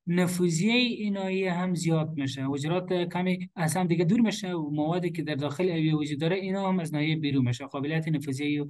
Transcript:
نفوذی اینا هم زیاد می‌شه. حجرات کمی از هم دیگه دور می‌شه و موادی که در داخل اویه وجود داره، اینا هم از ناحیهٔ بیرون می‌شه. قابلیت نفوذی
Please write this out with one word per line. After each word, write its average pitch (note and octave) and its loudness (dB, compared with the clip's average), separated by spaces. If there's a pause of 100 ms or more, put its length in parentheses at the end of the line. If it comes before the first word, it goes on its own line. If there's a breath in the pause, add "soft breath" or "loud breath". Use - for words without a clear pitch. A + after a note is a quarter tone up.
نفوذی F3 2
اینا G3 0
هم F3+ 0
زیاد D#3+ 0
می‌شه. C3+ -4
حجرات E3 -2
کمی F3+ -2
از D#3 0
هم F#3 0
دیگه F3 2
دور A3 4
می‌شه G3 0
و D3+ -4
موادی E3 0
که E3 -6
در D3 -2
داخل C#3+ 0
اویه D#3+ 2
وجود D3 -2
داره، E3 2
اینا G3 -2
هم F#3 2
از D3+ -4
ناحیهٔ D3+ 2
بیرون C#3 2
می‌شه. B2 -2
قابلیت D#3 -2
نفوذی D3 -2